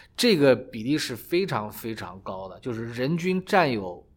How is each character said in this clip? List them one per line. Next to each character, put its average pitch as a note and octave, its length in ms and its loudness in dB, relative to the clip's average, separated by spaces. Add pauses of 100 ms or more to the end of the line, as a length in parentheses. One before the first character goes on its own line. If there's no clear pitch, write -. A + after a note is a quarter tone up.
(160)
这 A#3 200 4
个 C#3 200 8
比 A2 260 -8
例 C#3+ 160 0
是 C3+ 160 -6
非 F3+ 320 -2
常 A2 240 -4
非 A2+ 240 -8
常 F#2 280 -12
高 F#2+ 260 -10
的， F2+ 100 -18
就 B2+ 140 -8
是 A#2 200 -8
人 C3 240 -2
均 F#3 280 -2
占 F3 260 4
有 F#2+ 340 -6 (120)